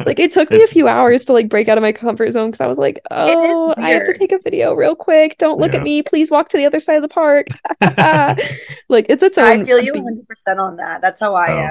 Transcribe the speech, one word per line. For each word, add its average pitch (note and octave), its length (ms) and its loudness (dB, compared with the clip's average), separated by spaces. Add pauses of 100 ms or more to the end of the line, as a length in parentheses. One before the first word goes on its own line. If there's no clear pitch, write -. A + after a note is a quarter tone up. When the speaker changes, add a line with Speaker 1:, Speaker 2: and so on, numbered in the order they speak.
Speaker 1:
Like, - 140 -2
it E4 100 2
took D#4 220 0
me A4 60 6
a - 20 8
Speaker 2:
It's A4 120 4
Speaker 1:
few D#4 140 4
hours A#3+ 380 2
to, C#4 80 0
like, A#3 160 2
break G#3+ 200 0
out A3 100 4
of A3 40 0
my G#3+ 80 2
comfort A3+ 400 -4
zone A3+ 220 -4
'cause - 80 -10
I - 80 -2
was C4 100 -4
like, C#4 200 -2 (120)
Speaker 3:
It E4 400 0
is E4 60 -2
Speaker 1:
"Oh, E4 200 -2
I D#4 140 -2
have E4 140 0
to - 60 -2
Speaker 3:
weird. F#4 100 -4
Speaker 1:
take F#4+ 100 -2
a F#4+ 80 0
video - 340 -2
real - 220 0
quick. D#4 420 0
Don't D#4 220 -2
look - 140 -2
Speaker 2:
Yeah. - 80 -2
Speaker 1:
at - 20 -6
me. D4 200 -2
Please D#4 280 -4
walk D4+ 200 0
to - 60 0
the C#4+ 80 0
other C#4+ 140 0
side D#4 160 -2
of D4+ 80 0
the D4+ 60 -6
park." D4 400 0 (320)
<laughs> - 0 -
Speaker 2:
<laughs> C#4+ 580 2 (500)
Speaker 1:
Like, A3 200 2
it's - 160 2
its F#4+ 120 2
Speaker 3:
I A#3 180 6
Speaker 1:
own G#3 120 0
Speaker 3:
feel B3 140 4
you C4 120 -2
Speaker 1:
beast. D4+ 100 -6
Speaker 3:
a - 20 -10
hundred A#3 240 -12
percent G3 320 -6
on F#3 160 -6
that. F3 240 -10
That's F#3 180 -2
how G#3 160 -2
I E3+ 180 0
Speaker 2:
Oh, D#3 60 -4 (120)